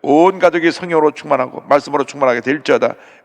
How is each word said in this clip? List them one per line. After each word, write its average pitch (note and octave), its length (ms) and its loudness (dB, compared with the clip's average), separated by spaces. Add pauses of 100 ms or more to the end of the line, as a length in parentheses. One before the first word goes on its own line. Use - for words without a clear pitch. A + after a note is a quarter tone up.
온 E3+ 360 4
가족이 E3+ 320 2
성령으로 D#3+ 420 -2
충만하고 C3 500 -6
말씀으로 C#3+ 420 0
충만하게 C3 360 -2
될지어다. B2 540 -2 (300)